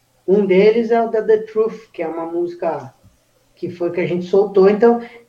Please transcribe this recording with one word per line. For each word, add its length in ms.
Um 200
deles 460
é 100
o 80
da 120
The 180
Truth, 520
que 100
é 60
uma 180
música 680
que 140
foi 220
que 80
a 80
gente 180
soltou. 440
Então, 320